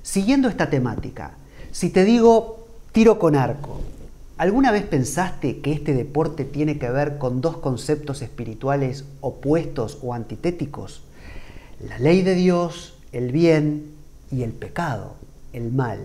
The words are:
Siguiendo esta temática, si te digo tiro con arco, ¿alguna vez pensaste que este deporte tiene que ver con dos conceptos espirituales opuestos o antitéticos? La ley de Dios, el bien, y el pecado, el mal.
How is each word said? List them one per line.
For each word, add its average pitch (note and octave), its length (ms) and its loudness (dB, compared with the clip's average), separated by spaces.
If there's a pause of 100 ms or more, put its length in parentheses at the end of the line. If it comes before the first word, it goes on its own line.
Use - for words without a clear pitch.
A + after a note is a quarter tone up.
Siguiendo B3 480 2
esta E3 200 -2
temática, A#2 600 -4 (400)
si - 180 -2
te - 140 4
digo A3+ 640 6 (240)
tiro A3 280 8
con D#3 160 4
arco, B2 440 -2 (580)
¿alguna A3+ 340 4
vez G3+ 120 2
pensaste - 760 -2
que C#3 100 -2
este D3 220 -2
deporte C#3 500 -2
tiene D3 340 -2
que B2 120 -4
ver C#3+ 280 -2
con B2+ 220 -2
dos - 180 -2
conceptos C#3 640 -4
espirituales B2 840 -4 (160)
opuestos C#3 800 -2
o B2 120 -6
antitéticos? A#2+ 920 -6 (840)
La A#2 120 -10
ley E3+ 220 6
de F#3 140 2
Dios, F3 600 0 (140)
el B2 200 -4
bien, D3+ 640 2 (340)
y B2+ 140 -4
el A2+ 80 -4
pecado, C#3 640 -6 (380)
el A#2 180 -6
mal. B2 340 -2